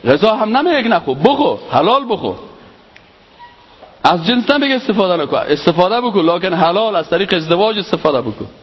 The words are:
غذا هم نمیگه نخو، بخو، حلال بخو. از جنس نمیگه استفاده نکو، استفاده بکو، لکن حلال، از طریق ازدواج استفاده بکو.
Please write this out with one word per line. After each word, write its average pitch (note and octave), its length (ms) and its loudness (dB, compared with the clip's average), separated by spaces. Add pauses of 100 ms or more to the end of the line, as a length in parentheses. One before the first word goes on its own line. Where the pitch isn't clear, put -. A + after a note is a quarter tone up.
غذا E3 320 4
هم A3 200 -2
نمیگه D4 320 0
نخو، E3+ 260 0
بخو، F#3+ 420 2 (140)
حلال G#3 400 2
بخو. D3 220 -4 (1700)
از E3 220 2
جنس A#3+ 240 0
نمیگه C#4 240 2
استفاده F#3 480 0
نکو، - 140 -2
استفاده F3+ 640 0
بکو، G3+ 220 0
لکن F3 320 0
حلال، F#3 420 0
از D#3+ 140 -4
طریق F3+ 240 0
ازدواج F3+ 440 0
استفاده D#3+ 420 -2
بکو. A2 240 -8 (180)